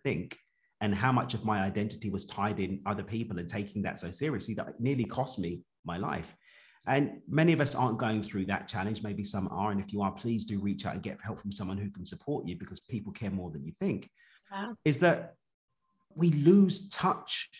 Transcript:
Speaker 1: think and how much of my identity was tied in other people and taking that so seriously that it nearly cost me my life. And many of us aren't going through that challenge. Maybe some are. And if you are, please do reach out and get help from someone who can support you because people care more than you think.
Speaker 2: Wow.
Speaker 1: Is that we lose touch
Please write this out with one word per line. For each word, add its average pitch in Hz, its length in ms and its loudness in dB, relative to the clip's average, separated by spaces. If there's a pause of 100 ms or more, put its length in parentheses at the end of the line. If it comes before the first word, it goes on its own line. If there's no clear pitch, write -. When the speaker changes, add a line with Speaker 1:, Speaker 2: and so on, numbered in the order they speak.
Speaker 1:
think 92 340 -2 (440)
and 104 120 2
how 123 180 4
much - 220 2
of 110 100 -4
my 107 180 2
identity 101 500 0
was 98 140 -4
tied 104 340 -2
in 95 260 -2
other 104 180 -2
people 110 360 -4
and 87 100 -6
taking 104 340 -4
that - 160 -4
so 85 120 -6
seriously 127 440 -4
that - 120 -6
it - 120 -12
nearly 127 240 2
cost 131 360 -2
me 87 220 -4 (220)
my 85 140 -4
life. 78 380 -4 (500)
And 139 420 2
many 160 260 6
of 143 60 4
us 135 160 4
aren't 117 220 2
going 110 260 2
through 98 220 -2
that 95 220 -2
challenge. 101 360 -4
Maybe 101 200 -4
some 98 280 -2
are. 101 200 0
And 98 100 0
if 92 100 -8
you 101 120 -2
are, 95 80 2
please 117 340 -2
do 98 140 -4
reach 101 260 -2
out 90 80 -2
and 92 100 -6
get - 200 -6
help 107 180 -8
from 98 100 -6
someone 98 280 -4
who 101 100 -4
can 90 160 -10
support 113 420 -6
you 87 100 -6
because - 220 -12
people - 320 -8
care 101 200 -4
more 90 200 -4
than 71 140 -10
you 80 140 -10
think. - 300 -2 (420)
Speaker 2:
Wow. 208 240 -8 (100)
Speaker 1:
Is 151 140 2
that 170 340 4 (840)
we 170 160 6
lose 180 580 8
touch - 600 -2 (100)